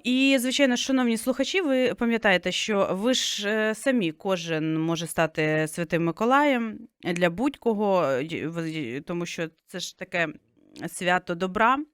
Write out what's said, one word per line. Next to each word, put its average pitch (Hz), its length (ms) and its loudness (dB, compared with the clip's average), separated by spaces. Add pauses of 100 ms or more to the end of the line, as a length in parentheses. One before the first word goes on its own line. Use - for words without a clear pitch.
і, 269 360 4
звичайно, 254 380 2
шановні 247 400 0
слухачі, 262 440 0
ви 262 320 2
пам'ятаєте, 214 580 2
що 196 400 0
ви 208 220 0
ж, - 360 -2
е, 220 260 0
самі, 226 360 0
кожен 160 720 -2
може 165 260 -2
стати 156 600 0
Святим 170 360 -2
Миколаєм 233 760 2 (240)
для 175 260 0
будь-кого, 202 720 0
е, 135 440 -2
в-, 160 540 -6
тому 175 240 -6
що 165 240 -8 (180)
це 185 120 -12
ж - 180 -12
таке 175 300 -4 (600)
свято 180 480 0
добра, 208 420 2 (160)